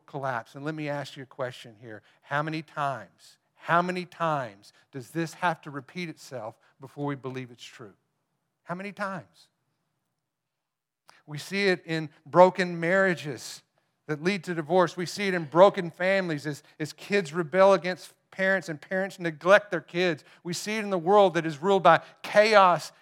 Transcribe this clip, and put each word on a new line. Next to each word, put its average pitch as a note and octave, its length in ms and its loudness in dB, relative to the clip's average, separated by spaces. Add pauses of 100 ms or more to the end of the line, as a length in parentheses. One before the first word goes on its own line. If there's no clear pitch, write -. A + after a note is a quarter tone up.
collapse. C3 480 -8
And C#3 100 -16
let D#3 100 -6
me D3+ 140 -8
ask C#3+ 280 -8
you C#3 60 -16
a B2+ 40 -18
question B2+ 540 -12
here. A2 220 -18 (200)
How C#3+ 200 -6
many D#3+ 200 -6
times, C#3 760 -10 (160)
how E3+ 260 0
many F3+ 240 -4
times C3+ 680 -6 (200)
does C3 180 -16
this D#3+ 240 -8
have - 280 -4
to D#3 80 -16
repeat D3+ 380 -12
itself A#2 480 -14 (240)
before C#3+ 260 -10
we C#3+ 80 -4
believe B2+ 360 -12
it's A#2+ 140 -20
true? G2+ 300 -20 (720)
How E3+ 100 -10
many G3 180 -12
times? F#3+ 560 -12 (1800)
We D3+ 120 -12
see G3 300 -2
it F3+ 180 0
in D#3+ 240 -6 (140)
broken F3+ 540 4
marriages E3 840 -2 (440)
that D3+ 160 -8
lead F#3 220 -2
to F3+ 100 -6
divorce. E3 420 0
We E3+ 100 -6
see G3+ 200 -6
it F#3 80 -2
in E3+ 120 -4
broken F3+ 440 6
families F3+ 560 -2
as, D3 160 -8 (160)
as D3+ 140 -8
kids F#3 400 -4
rebel F#3 400 4
against F3+ 400 -4 (180)
parents F#3+ 380 -2
and D#3 120 -10
parents F#3+ 380 -6
neglect F3 540 2
their E3 80 -4
kids. F3 420 -2 (220)
We F3 80 -8
see G#3 240 -6
it G#3+ 80 -4
in G3+ 60 -6
the F#3+ 80 -2
world F#3+ 360 6
that E3 100 -2
is D3+ 160 -6
ruled F#3+ 220 2
by D#3+ 200 8 (200)
chaos G3+ 800 6